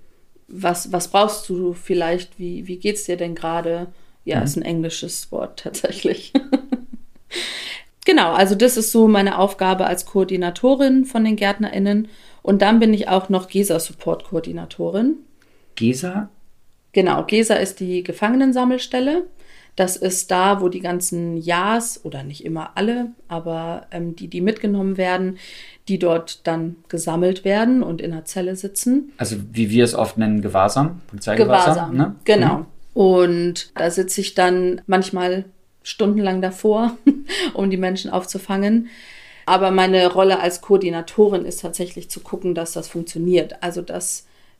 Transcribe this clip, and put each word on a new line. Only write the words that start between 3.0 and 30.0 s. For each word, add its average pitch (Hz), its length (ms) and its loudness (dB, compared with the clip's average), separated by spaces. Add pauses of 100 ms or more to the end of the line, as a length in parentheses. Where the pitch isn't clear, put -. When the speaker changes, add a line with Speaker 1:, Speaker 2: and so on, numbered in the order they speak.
Speaker 1:
dir 175 140 -4
denn 170 160 -6
gerade? 170 540 -4 (360)
Ja, - 140 -4
Speaker 2:
Mhm. - 60 -2
Speaker 1:
ist 143 120 -4
ein 165 60 -4
englisches 165 680 -6
Wort - 300 -8
tatsächlich. - 800 -6
<laughs> - 40 -4 (1600)
Genau, 240 280 4
also 196 220 4
das 240 240 4
ist 220 120 -2
so 226 160 6
meine 196 300 4
Aufgabe 185 500 0
als 180 200 -2
Koordinatorin 247 1000 2
von 226 220 0
den 214 100 2
GärtnerInnen. 202 720 0 (320)
Und 196 220 4
dann 220 180 6
bin 226 140 6
ich 208 140 -2
auch 190 200 2
noch 185 200 0
gesa-Support-Koordinatorin. 170 1700 -2 (580)
Speaker 2:
gesa? 180 560 -2 (600)
Speaker 1:
Genau, 160 320 2
gesa 220 320 2
ist 190 240 -4
die 180 220 -4
Gefangenensammelstelle. 254 1200 0 (520)
Das 185 200 0
ist - 340 -4
da, 190 300 4
wo 180 100 2
die 185 100 -8
ganzen 175 560 -4
Ja's, 185 640 -2
oder 143 220 -10
nicht 147 200 -14
immer 160 320 -8
alle, 233 340 -2 (180)
aber, 165 640 -8
ähm, 170 240 -8
die, 185 120 -16
die 175 120 -8
mitgenommen 196 560 -2
werden, 185 420 -2 (480)
die 190 120 -2
dort 165 480 -2
dann 165 300 -4 (120)
gesammelt 175 560 -2
werden 226 380 2
und 165 180 -6
in 170 100 -6
der 160 140 -10
Zelle 185 320 -6
sitzen. 247 640 -2
Speaker 2:
Also 110 180 -4 (160)
wie 110 180 0
wir 117 140 6
es 117 100 0
oft - 240 -2